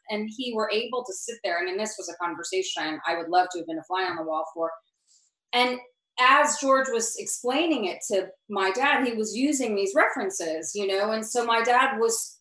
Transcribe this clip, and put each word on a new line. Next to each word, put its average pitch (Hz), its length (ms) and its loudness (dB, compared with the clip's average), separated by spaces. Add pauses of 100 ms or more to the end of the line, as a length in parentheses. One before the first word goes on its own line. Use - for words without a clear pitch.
and 214 260 -4
he 247 180 -6
were 214 180 -2
able 233 340 -2
to 190 80 -8
sit 226 300 -10
there, 175 160 -2
and, 180 100 -2
and 185 100 -2
this 214 180 -4
was 175 120 -10
a 170 140 -12
conversation 165 840 -4
I 170 80 2
would 170 140 -6
love 180 220 6
to 180 80 -6
have 165 80 -8
been 160 120 -6
a 151 40 -10
fly 185 200 -2
on 175 140 -2
the 160 60 -4
wall 160 300 -2
for. 330 180 -2 (800)
And 247 260 2 (400)
as 285 380 6
George 269 320 2
was 226 280 -2
explaining 269 680 0
it 165 160 -6 (100)
to 190 160 2 (220)
my 190 220 0
dad, 269 340 2
he 233 80 0
was 214 220 -2
using 262 400 2
these 196 200 0
references, 175 800 0
you 202 100 -2
know, 196 260 0
and 220 140 -4
so 240 200 0
my 226 180 4
dad 240 360 4
was - 420 0